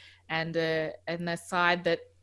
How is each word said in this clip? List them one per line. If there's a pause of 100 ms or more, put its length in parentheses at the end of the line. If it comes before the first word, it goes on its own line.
(300)
And,
uh, (180)
and
the
side
that (240)